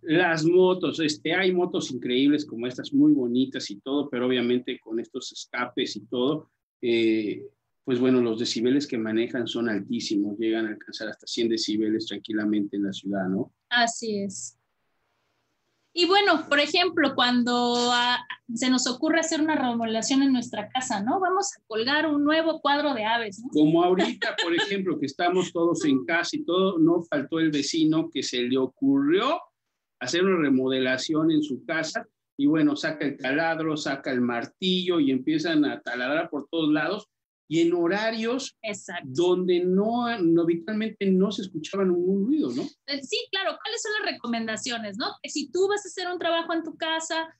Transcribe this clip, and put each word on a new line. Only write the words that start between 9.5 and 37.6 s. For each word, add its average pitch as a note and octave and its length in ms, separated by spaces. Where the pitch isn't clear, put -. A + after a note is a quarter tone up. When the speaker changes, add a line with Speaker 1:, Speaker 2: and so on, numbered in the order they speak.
Speaker 1:
altísimos, G#2 720
llegan A2+ 260
a G#2+ 40
alcanzar - 380
hasta - 200
cien A#2 200
decibeles A2 600
tranquilamente G#2 680
en G2+ 60
la G2 80
ciudad, G2 360
¿no? F#2+ 260
Speaker 2:
Así A3+ 520
es. - 360
Y E4+ 140
bueno, F#4+ 420
por C#4+ 100
ejemplo, D#4 540
cuando, B3 640
ah, A#3+ 260
se B3+ 160
nos B3+ 160
ocurre D#4 320
hacer D#4+ 200
una D#4 160
remodelación A#3 680
en C4+ 100
nuestra A3 340
casa, A#3+ 360
¿no? D#4 160
Vamos F#4 360
a - 120
colgar C4+ 400
un D4 160
nuevo D#4 360
cuadro C#4+ 360
de G#3+ 100
aves, A3 340
¿no? A#3 100
Speaker 1:
Como D#3 340
ahorita, G3 580
por E3+ 140
ejemplo, F#3+ 440
que C#3+ 60
estamos F3 480
todos E3+ 320
en C3 200
casa E3+ 320
y - 60
todo, F#3 360
no E3+ 240
faltó D3+ 360
el D#3+ 120
vecino D#3 580
que C3 140
se B2 180
le B2 160
ocurrió C#3 800
hacer E3+ 260
una F#3 160
remodelación C3 880
en D#3 140
su B2+ 220
casa D#3+ 420
y C#3 120
bueno, D3 280
saca D#3 300
el C3+ 100
taladro, D#3+ 640
saca C#3+ 340
el B2 100
martillo F3 800
y C3+ 120
empiezan D3+ 540
a B2 160
taladrar C3 500
por C#3 180
todos D#3 240
lados E3 340
y E3 140